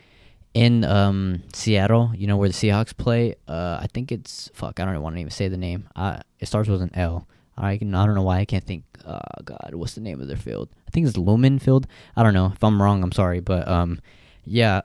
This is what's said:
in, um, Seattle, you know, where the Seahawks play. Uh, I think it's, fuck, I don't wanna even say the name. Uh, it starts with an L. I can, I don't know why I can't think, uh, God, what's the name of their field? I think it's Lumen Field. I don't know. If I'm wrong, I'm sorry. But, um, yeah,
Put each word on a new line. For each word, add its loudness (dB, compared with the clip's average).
in, 4
um, 2
Seattle, 2
you -6
know, 2
where 2
the -2
Seahawks 0
play. 0
Uh, -6
I -6
think -8
it's, -12
fuck, -10
I -4
don't -4
wanna -6
even -8
say -4
the -4
name. -6
Uh, -4
it -8
starts -2
with 2
an -4
L. -4
I -2
can, -4
I 4
don't 2
know 2
why 2
I 0
can't -2
think, -12
uh, -12
God, -14
what's -8
the -14
name -10
of -8
their -8
field? -8
I -14
think 0
it's 0
Lumen 4
Field. 4
I 4
don't 8
know. 4
If -2
I'm 4
wrong, 2
I'm -2
sorry. 0
But, -2
um, 0
yeah, 2